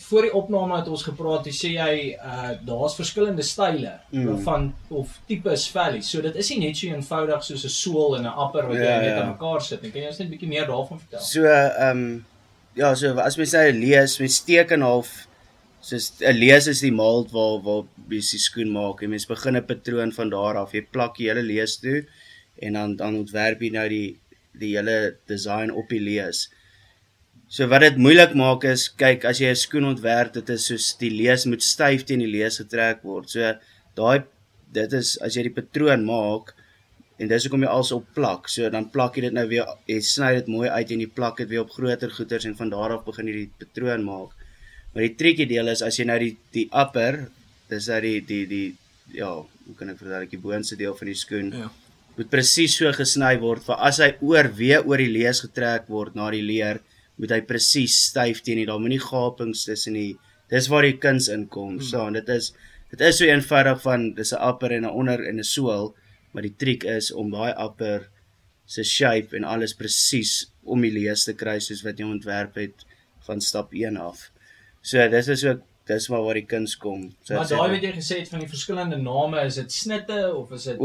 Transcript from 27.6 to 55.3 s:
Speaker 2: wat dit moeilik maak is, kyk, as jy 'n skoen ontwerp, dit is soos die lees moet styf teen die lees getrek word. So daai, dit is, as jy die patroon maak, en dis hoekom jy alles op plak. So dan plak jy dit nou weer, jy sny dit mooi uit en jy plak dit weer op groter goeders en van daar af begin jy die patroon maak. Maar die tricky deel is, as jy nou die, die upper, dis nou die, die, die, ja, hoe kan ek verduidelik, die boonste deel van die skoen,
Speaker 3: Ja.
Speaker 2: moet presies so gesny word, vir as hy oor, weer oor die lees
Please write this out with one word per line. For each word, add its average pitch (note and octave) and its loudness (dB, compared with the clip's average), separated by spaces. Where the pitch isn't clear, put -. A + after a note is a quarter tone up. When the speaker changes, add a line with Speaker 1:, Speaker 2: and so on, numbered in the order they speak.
Speaker 2:
wat C3+ 8
dit D3 8
moeilik E3 10
maak C3 2
is, B2+ 0
kyk, C3 4
as B2+ 0
jy B2+ 4
'n B2 2
skoen C#3+ -2
ontwerp, A#2 0
dit A2+ -8
is A2+ -4
soos - -4
die A#2+ -2
lees A#2+ 2
moet A#2 0
styf C#3 2
teen C3 0
die A#2 0
lees G#2+ -2
getrek A2+ -2
word. F#2+ -10
So A2+ -2
daai, C3 2
dit A2 -2
is, B2 -2
as A2+ -6
jy B2 0
die A#2+ -4
patroon C#3+ 2
maak, G#2+ -2
en A2 -6
dis A#2 2
hoekom C3+ 2
jy C3+ 2
alles B2+ 0
op A#2+ -6
plak. A2 -2
So A#2 -2
dan A2 -4
plak B2 0
jy C3+ -2
dit B2 -2
nou A#2 0
weer, A#2 0
jy A2 -2
sny C3 2
dit B2 0
mooi A2+ -2
uit A2+ -2
en A2+ -4
jy A2 -4
plak A#2+ -4
dit A#2 -6
weer A2+ -2
op A2 -6
groter B2 -4
goeders A2+ -6
en G#2+ -8
van A2+ -6
daar G#2+ -4
af A2+ -8
begin A2 -10
jy G#2+ -6
die G#2 -10
patroon A#2+ -4
maak. F#2+ -10
Maar A2 -2
die A2+ 0
tricky D#3+ 4
deel A#2 0
is, A2+ -2
as A2 -2
jy B2 -2
nou A#2 2
die, A#2 -2
die A#2 -2
upper, C3+ 0
dis G#2+ -8
nou A2 0
die, G#2+ 0
die, G2+ -4
die, G2 -6
ja, F#2+ -8
hoe - -16
kan G2 -14
ek F#2 -16
verduidelik, F#2+ -10
die G2 -14
boonste G#2 -8
deel G2 -6
van G2 -14
die G2 -8
skoen, G2+ -6
Speaker 3:
Ja. A#2 -12
Speaker 2:
moet A2+ -10
presies C#3+ 4
so D#3 4
gesny C3 2
word, A2+ 0
vir A#2+ 0
as C#3 4
hy C#3+ 6
oor, D3+ 6
weer A#2+ 4
oor C#3 4
die C3 2
lees A#2+ 2